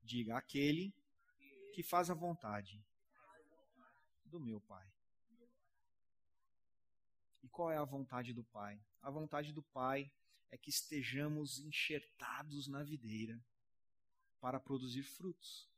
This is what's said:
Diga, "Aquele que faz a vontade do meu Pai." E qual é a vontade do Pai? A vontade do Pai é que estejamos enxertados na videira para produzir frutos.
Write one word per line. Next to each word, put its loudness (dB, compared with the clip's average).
Diga, 2
"Aquele 4
que -4
faz 6
a 6
vontade -2
do -8
meu -2
Pai." -16
E -16
qual 2
é 4
a 4
vontade -2
do -4
Pai? -8
A -4
vontade -2
do -8
Pai 0
é -14
que -14
estejamos 0
enxertados -2
na -2
videira -4
para 2
produzir 0
frutos. -8